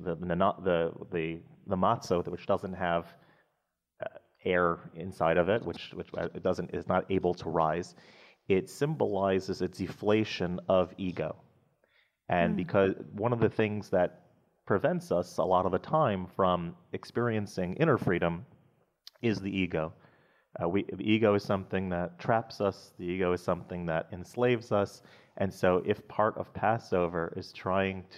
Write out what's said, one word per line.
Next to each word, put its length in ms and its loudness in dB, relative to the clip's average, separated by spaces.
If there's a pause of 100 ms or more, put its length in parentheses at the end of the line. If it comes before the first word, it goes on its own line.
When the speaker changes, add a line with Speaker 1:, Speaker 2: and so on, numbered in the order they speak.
Speaker 1:
the, 120 -4
the, 200 -4
not 300 2
the, 260 2 (220)
the, 260 -4 (280)
the 100 -2
matzah, 520 0
which 180 -10
doesn't 280 -2
have, 320 0 (960)
uh, 40 -4 (380)
air 500 2
inside 420 0
of 120 4
it, 160 2
which, 300 -8
which, 140 -10 (100)
uh, 160 -4
it 80 -10
doesn't, 320 -2
is 140 -6
not 200 2
able 260 2
to 140 -10
rise, 460 0 (540)
it 200 2
symbolizes 920 0
a 60 0
deflation 920 -2 (100)
of 300 4
ego. 380 -6 (920)
And 240 2
Speaker 2:
Hmm. 40 -2
Speaker 1:
because 380 2 (180)
one 200 -2
of 60 0
the 100 4
things 420 -2
that 320 2 (440)
prevents 460 0
us 260 -2
a 60 0
lot 220 4
of 60 0
the 60 4
time 480 0 (100)
from 380 2 (180)
experiencing 800 -2
inner 220 4
freedom 480 0 (760)
is 180 0
the 160 -4
ego. 360 -2 (680)
Uh, 80 0
we, 240 2
the 160 -4
ego 260 6
is 100 2
something 440 -2
that 300 -4
traps 420 -2
us. 380 -2
The 60 -10
ego 280 0
is 100 0
something 440 -4
that 260 -2
enslaves 600 -2
us. 300 0 (360)
And 140 0
so 340 4
if 200 0
part 300 0
of 160 -8
Passover 840 0
is 160 -10
trying 520 -2 (140)